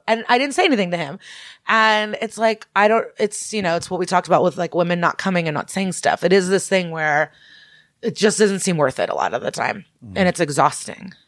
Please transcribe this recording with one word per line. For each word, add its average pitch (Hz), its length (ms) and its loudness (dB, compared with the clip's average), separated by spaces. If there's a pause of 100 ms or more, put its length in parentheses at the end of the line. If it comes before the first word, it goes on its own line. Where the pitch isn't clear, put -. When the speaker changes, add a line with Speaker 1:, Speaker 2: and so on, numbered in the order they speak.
Speaker 1:
and 226 220 0
I 247 100 4
didn't 277 160 0
say 359 100 2
anything 208 280 2
to 175 40 -2
him. 165 220 -8 (480)
And 214 560 2
it's 214 160 -8
like, 220 260 0 (120)
I 202 100 4
don't, 220 220 2 (100)
it's, - 340 -4
you 214 80 -4
know, 175 140 0
it's 170 160 -6
what 180 80 -4
we 180 80 -2
talked 180 220 0
about 160 160 4
with, 175 120 0
like, 170 200 -4
women 175 240 0
not 165 180 0
coming 175 300 -2
and 151 80 -4
not - 120 -6
saying 190 260 -4
stuff. - 280 0
It 170 100 4
is 185 160 4
this 185 200 0
thing 175 240 0
where 151 400 0 (680)
it 226 120 -4
just 202 240 2
doesn't 196 220 2
seem 175 160 -2
worth 139 240 0
it 87 100 0
a - 60 -2
lot 87 180 -2
of 127 80 -4
the 120 80 -4
time. - 340 -6 (200)
Speaker 2:
Mm-hmm. 98 140 -12
Speaker 1:
And 185 100 2
it's 175 100 -2
exhausting. 185 720 -2 (160)